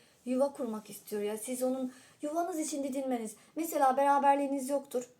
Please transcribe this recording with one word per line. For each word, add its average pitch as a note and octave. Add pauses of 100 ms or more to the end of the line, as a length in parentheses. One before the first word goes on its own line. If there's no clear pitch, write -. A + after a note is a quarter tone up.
(240)
yuva B3+
kurmak A3
istiyor G#3
ya. G#3
Siz B3+
onun, B3+ (300)
yuvanız E4
için C#4
didinmeniz. B3+ (200)
Mesela C#4+
beraberliğiniz C#4
yoktur. C4